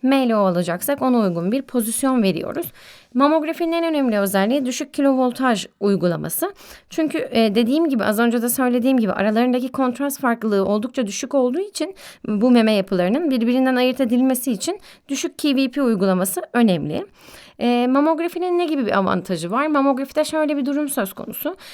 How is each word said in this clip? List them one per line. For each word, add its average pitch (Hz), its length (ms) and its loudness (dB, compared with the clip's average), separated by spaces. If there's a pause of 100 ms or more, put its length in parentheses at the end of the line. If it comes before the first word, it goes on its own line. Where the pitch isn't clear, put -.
M 262 260 4
L 226 40 2
O 214 40 2
alacaksak 180 640 0
ona 254 160 2
uygun 180 340 0
bir 269 100 0
pozisyon 247 600 -2
veriyoruz. - 480 -2 (420)
Mamografinin 311 580 0
en 339 120 0
önemli 277 360 0
özelliği 202 460 0
düşük 262 280 -6
kilovoltaj 254 720 2 (140)
uygulaması. 180 760 0 (360)
Çünkü, 320 280 -2
e, 226 380 0
dediğim 269 340 2
gibi, 254 140 0
az 214 160 0
önce 233 220 2
de 247 80 -4
söylediğim 247 480 0
gibi 214 140 0
aralarındaki 247 600 0
kontrast 269 500 -4
farklılığı 226 440 0
oldukça 214 420 -2
düşük - 260 -8
olduğu 254 260 0
için 392 360 -6 (320)
bu 214 240 2
meme 220 220 6
yapılarının 196 580 0
birbirinden 254 440 2
ayırt 254 260 0
edilmesi 254 500 2
için 196 280 -4 (300)
düşük 277 280 -6
K 277 180 0
V 269 120 2
P 277 140 -4
uygulaması 196 600 0 (120)
önemli. 196 520 2 (540)
E, 240 300 0
mamografinin 330 680 0
ne 359 60 0
gibi 285 200 -2
bir 196 120 0
avantajı 180 540 -2
var? 277 160 0
Mamografide 277 560 0
şöyle 302 340 -2
bir 277 80 -2
durum 285 240 -2
söz 208 240 -4
konusu. - 420 -8 (180)